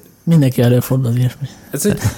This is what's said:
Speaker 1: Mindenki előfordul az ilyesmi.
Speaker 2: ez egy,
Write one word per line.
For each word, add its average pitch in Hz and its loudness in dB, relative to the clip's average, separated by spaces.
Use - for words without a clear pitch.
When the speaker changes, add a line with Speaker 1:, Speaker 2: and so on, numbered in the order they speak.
Speaker 1:
Mindenki 143 2
előfordul 123 0
az 117 -2
ilyesmi. 123 -2
Speaker 2:
ez 143 -6
egy, 208 -2